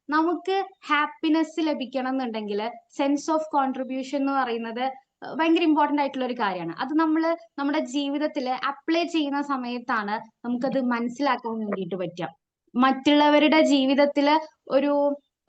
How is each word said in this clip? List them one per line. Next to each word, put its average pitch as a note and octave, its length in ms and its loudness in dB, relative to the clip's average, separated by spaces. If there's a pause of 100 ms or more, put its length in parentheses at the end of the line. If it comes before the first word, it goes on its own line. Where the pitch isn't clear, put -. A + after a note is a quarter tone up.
നമുക്ക് F4 560 0 (220)
ഹാപ്പിനെസ് D#4 720 0
ലഭിക്കണം C4 500 -2
എന്നുണ്ടെങ്കിൽ A3 600 -4 (300)
sense C#4+ 340 0
of D#4 60 0 (180)
contribution C4 560 -4
എന്ന് C#4 160 0
പറയുന്നത് A#3+ 600 -2 (440)
ഭയങ്കര E4 260 2
ഇമ്പോർട്ടന്റ് D4 400 4
ആയിട്ടുള്ള C4+ 240 -2
ഒരു B3 80 -4
കാര്യമാണ്. F3+ 460 -4
അത് C4 140 -4
നമ്മള് D#4+ 420 2 (240)
നമ്മുടെ C#4+ 200 -2
ജീവിതത്തിൽ C#4+ 680 -4
അപ്ലൈ C#4+ 540 -2
ചെയ്യുന്ന C#4+ 380 -2
സമയത്താണ് A#3+ 1040 -4
നമുക്കത് C4 340 0
മനസ്സിലാക്കാൻ A#3+ 800 -2
വേണ്ടിയിട്ട് G3 360 -6
പറ്റുക. F3 460 -8 (340)
മറ്റുള്ളവരുടെ C#4+ 840 4
ജീവിതത്തിൽ C#4+ 800 4 (300)
ഒരു, C#4+ 460 2 (340)